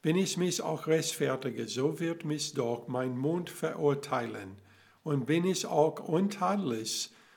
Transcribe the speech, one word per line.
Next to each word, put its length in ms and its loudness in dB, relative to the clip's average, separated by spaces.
„Wenn 140 2
ich 220 0
mich 260 0
auch 240 -4
rechtfertige, 800 0
so 320 0
wird 260 -4
mich 300 -4
doch 320 0
mein 280 -2
Mund 360 0
verurteilen. 1040 -2
Und 260 0
wenn 160 4
ich 200 0
auch 400 4
untadelig, 1040 0